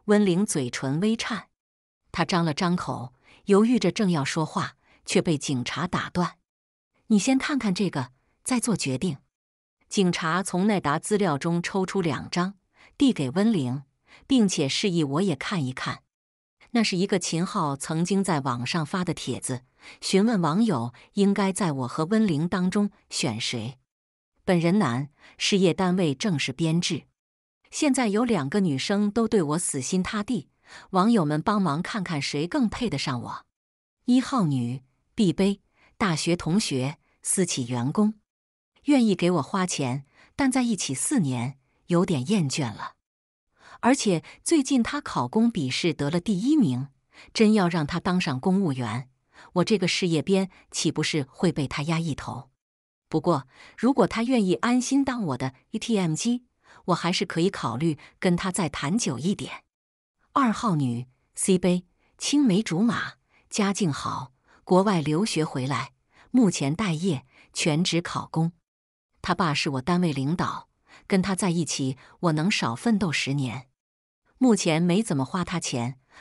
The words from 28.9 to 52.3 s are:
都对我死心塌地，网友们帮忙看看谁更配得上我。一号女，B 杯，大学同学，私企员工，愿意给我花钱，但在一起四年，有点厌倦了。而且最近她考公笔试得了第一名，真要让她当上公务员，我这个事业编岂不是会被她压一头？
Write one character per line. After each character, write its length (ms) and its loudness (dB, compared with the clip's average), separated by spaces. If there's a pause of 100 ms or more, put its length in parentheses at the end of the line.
都 180 0
对 140 4
我 160 0
死 240 -4
心 220 -2
塌 180 -6
地， 280 -6 (420)
网 200 4
友 140 4
们 160 0
帮 180 0
忙 220 0
看 220 -6
看 180 -4
谁 240 -4
更 240 0
配 180 -4
得 120 -4
上 200 -4
我。 260 -10 (600)
一 160 4
号 240 0
女， 380 -2 (320)
B 180 4
杯， 280 0 (360)
大 180 0
学 200 0
同 240 0
学， 380 -2 (240)
私 240 0
企 220 -4
员 240 -2
工， 240 2 (720)
愿 200 4
意 100 4
给 160 2
我 100 2
花 260 -2
钱， 380 -4 (300)
但 160 2
在 120 0
一 120 0
起 200 -4
四 240 0
年， 400 -2 (280)
有 180 4
点 240 0
厌 200 2
倦 240 -4
了。 220 -14 (840)
而 120 4
且 300 0 (200)
最 200 2
近 180 2
她 180 -4
考 280 -4
公 240 2
笔 180 -2
试 240 0
得 160 -2
了 100 0
第 220 -2
一 140 2
名， 340 2 (440)
真 200 4
要 140 4
让 180 0
她 140 -4
当 200 0
上 200 -2
公 200 2
务 140 0
员， 360 -6 (440)
我 100 2
这 140 2
个 100 0
事 200 0
业 160 0
编 260 0 (220)
岂 200 -2
不 120 -4
是 260 -2
会 220 0
被 160 -4
她 160 -8
压 160 -2
一 160 -4
头？ 340 -12 (580)